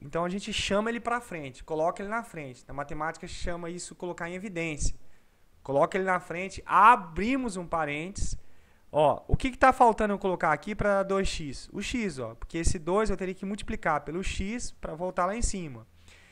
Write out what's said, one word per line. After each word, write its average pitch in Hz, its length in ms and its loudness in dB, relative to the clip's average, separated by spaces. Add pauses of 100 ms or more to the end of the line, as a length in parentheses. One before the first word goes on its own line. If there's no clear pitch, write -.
então 165 240 -4
a 180 40 -4
gente 202 220 -8
chama 208 380 0
ele 233 100 -4
pra 247 220 -4
frente, 147 420 -12
coloca 165 380 -2
ele 202 80 -8
na 226 140 -4
frente. 147 440 -14
Na 135 60 -14
matemática 156 540 -6
chama 175 420 -6
isso 175 240 -10
colocar 175 340 -8
em 175 60 -10
evidência. 170 640 0 (640)
Coloca 151 340 2
ele 190 100 0
na 185 140 2
frente, 180 460 -8
abrimos 208 920 6
um 175 100 -8
parênteses. 160 680 -2 (560)
Ó, 147 360 4
o - 100 4
que 262 140 0
que - 60 -12
tá 262 140 8
faltando 220 440 6
eu - 20 -4
colocar 180 340 2
aqui 175 220 -2
pra 202 220 2
dar 196 80 2
dois 196 240 2
x? - 440 -6
O 185 80 -8
x, 202 380 -4
ó, 113 160 -8
porque - 240 -8
esse 165 220 2
dois 196 320 2
eu 185 60 -2
teria 185 180 -6
que 202 100 -10
multiplicar 190 560 -2
pelo 170 220 -6
x 208 480 -4
pra - 240 -10
voltar 180 320 -2
lá 202 80 -2
em 233 80 -4
cima. 147 420 -4 (460)